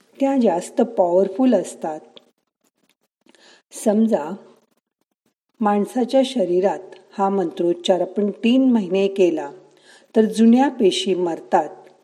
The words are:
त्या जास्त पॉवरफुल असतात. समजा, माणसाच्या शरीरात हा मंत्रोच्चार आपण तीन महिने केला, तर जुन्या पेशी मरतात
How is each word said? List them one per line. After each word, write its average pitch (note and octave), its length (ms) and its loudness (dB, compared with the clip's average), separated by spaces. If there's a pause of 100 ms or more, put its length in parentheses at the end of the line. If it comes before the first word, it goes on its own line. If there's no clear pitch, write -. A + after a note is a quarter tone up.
(200)
त्या C4+ 220 0
जास्त F3+ 400 2
पॉवरफुल G3 720 2
असतात. E3 440 -6 (1700)
समजा, G#3 640 -2 (1200)
माणसाच्या G#3+ 680 0
शरीरात F3+ 540 -2 (320)
हा G3 180 -2
मंत्रोच्चार F3 720 -2
आपण G3+ 320 -4
तीन B3+ 380 0
महिने G3 380 0
केला, D#3+ 440 -2 (640)
तर A3 100 4
जुन्या A3+ 440 4
पेशी G3 440 0
मरतात E3+ 560 -2 (340)